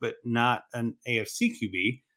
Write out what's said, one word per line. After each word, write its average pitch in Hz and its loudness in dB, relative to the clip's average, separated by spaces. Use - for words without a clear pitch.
but 117 -2
not 120 2
an 117 -4
A 120 0
F 104 -6
C 233 0
Q 104 -4
B. 98 -2